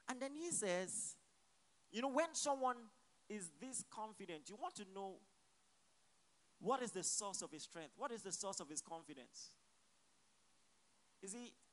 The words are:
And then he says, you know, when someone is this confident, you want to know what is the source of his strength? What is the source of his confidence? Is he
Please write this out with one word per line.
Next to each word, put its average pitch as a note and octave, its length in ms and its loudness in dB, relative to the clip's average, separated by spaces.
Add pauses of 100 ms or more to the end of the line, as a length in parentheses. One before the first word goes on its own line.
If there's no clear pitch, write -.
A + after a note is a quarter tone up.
And B3 120 0
then C#4 140 0
he E4 160 -2
says, F#3 640 2 (760)
you A3 100 2
know, C4+ 60 6
when D4+ 260 6
someone C4 420 4 (520)
is G3 220 -2 (100)
this B3+ 280 -2
confident, F#3 600 -6
you G3+ 120 -6
want F4 160 -2
to G#3 160 -6
know F#3+ 220 -2 (1500)
what B3 220 4
is A3+ 80 0
the F#3 140 0
source G3+ 380 2
of D#3+ 100 -6
his D3+ 100 -8
strength? D#3+ 340 -8
What B3 140 -2
is A3+ 120 -4
the F#3 100 -4
source G3 260 0
of D#3 100 -4
his D3+ 120 -4
confidence? D3+ 680 -8 (1700)
Is F#3+ 100 -4
he A#3+ 200 -6 (200)